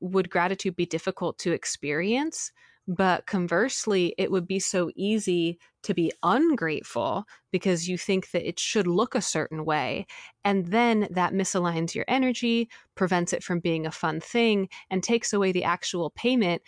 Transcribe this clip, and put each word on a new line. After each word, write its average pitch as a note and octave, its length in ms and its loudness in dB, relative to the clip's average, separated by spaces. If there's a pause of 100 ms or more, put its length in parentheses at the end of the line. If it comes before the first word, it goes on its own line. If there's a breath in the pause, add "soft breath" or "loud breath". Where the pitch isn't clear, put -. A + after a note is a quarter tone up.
would F3+ 280 0
gratitude F#3 460 0
be F3 100 -2
difficult E3 540 -4
to E3+ 140 0
experience, G3 960 -2 (340 soft breath)
but F#3 420 0
conversely, F#3 920 0
it F#3+ 120 0
would F3+ 160 0
be F#3+ 140 -2
so F3+ 360 -2
easy F3+ 600 0 (260 soft breath)
to F#3+ 100 -2
be E3+ 180 2 (100)
ungrateful F3 1040 0 (260 soft breath)
because F3+ 360 0
you F3+ 100 -2
think F#3+ 340 -2
that - 140 -2
it E3+ 140 -4
should G3+ 280 0
look F#3 280 2
a G#3+ 60 0
certain D#3 420 -4
way. D3+ 420 -2 (380 loud breath)
And G3 220 2
then A3 460 4
that F3 220 0
misaligns F3 640 0
your - 140 -2
energy, A#3 580 2 (280 loud breath)
prevents F3 360 0
it - 120 -4
from F3 160 -2
being E3 260 -2
a D#3 60 -6
fun D#3+ 280 -4
thing, G#3+ 480 2 (220 loud breath)
and F#3+ 120 0
takes A#3 300 0
away G3 220 2
the F3+ 100 0
actual E3+ 460 -2
payment, A3+ 580 2